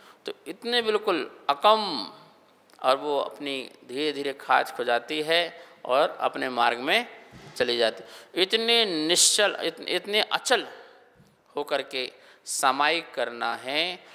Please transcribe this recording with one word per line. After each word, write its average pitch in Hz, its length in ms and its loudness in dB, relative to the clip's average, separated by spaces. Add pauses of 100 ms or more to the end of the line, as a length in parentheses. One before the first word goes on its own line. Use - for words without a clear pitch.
(260)
तो - 60 -8 (140)
इतने 233 360 -2
बिल्कुल 208 480 0 (200)
अकम, 175 600 4 (720)
और 131 140 4
वो 143 240 -2
अपनी 135 500 -6 (180)
धीरे 143 240 -2
धीरे 139 200 -4
खाज 131 400 2
खुजाती 120 500 -2
है 165 440 0 (180)
और 139 360 2
अपने 131 280 -2
मार्ग 120 300 2
में 190 280 0 (500)
चली 120 200 0
जाती। - 680 -2
इतने 226 420 2 (220)
निश्चल, 180 540 4
इत-, - 200 -4
इतने 202 400 -2
अचल - 460 0 (920)
होकर 143 260 -2
के 131 280 -8 (340)
सामायिक 147 720 0
करना 117 400 -4
है, 151 440 -4 (160)